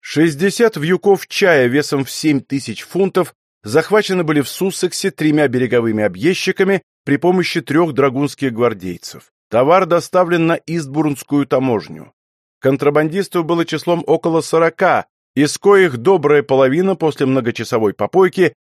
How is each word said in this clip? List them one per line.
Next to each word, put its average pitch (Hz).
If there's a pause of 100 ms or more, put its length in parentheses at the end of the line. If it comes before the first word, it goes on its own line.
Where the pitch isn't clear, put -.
Шестьдесят 170
вьюков 185
чая 160
весом 135
в -
семь 147
тысяч 127
фунтов 180 (300)
захвачены 180
были 151
в 127
Суссексе -
тремя 151
береговыми 117
объездчиками 180 (220)
при 143
помощи 175
трёх 156
драгунских 135
гвардейцев. 107 (260)
Товар 151
доставлен 170
на 165
Истбурнскую 143
таможню. 110 (480)
Контрабандистов 151
было 170
числом 165
около 165
сорока, 165 (280)
из 143
коих 190
добрая 147
половина 143
после 147
многочасовой 117
попойки 175 (140)